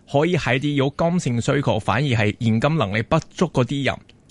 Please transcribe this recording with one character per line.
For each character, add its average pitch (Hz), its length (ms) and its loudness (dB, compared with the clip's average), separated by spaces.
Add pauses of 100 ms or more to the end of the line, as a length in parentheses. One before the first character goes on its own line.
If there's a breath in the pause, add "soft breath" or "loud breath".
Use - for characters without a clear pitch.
(100)
可 143 140 2
以 175 120 0
喺 127 220 0
啲 147 160 -2
有 139 160 2
剛 170 280 -2
性 120 220 -2
需 139 200 0
求， 113 200 0
反 98 160 0
而 143 100 0
係 110 340 2
現 113 200 2
金 147 160 0
能 104 180 -2
力 113 80 -2
不 160 160 0 (120)
足 - 220 -2
嗰 135 120 2
啲 139 200 -6
人 120 100 -2 (360)